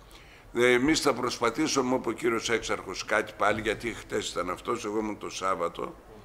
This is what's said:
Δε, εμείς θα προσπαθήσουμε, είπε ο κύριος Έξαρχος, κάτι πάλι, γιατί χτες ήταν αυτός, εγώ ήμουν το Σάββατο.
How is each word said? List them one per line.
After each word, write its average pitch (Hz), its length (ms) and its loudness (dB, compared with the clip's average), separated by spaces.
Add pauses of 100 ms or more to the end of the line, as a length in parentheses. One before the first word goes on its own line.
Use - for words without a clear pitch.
(520)
Δε, 123 200 6
εμείς 135 280 4
θα 143 120 4
προσπαθήσουμε, 123 800 0
είπε 120 140 0
ο 113 40 2
κύριος 113 380 0
Έξαρχος, 98 540 -2
κάτι 107 320 0
πάλι, 104 240 2
γιατί 107 340 -2
χτες 104 340 -6
ήταν 87 220 -4
αυτός, 117 340 -4
εγώ 107 140 -2
ήμουν 107 200 -4
το 95 120 -10
Σάββατο. 87 640 -4 (300)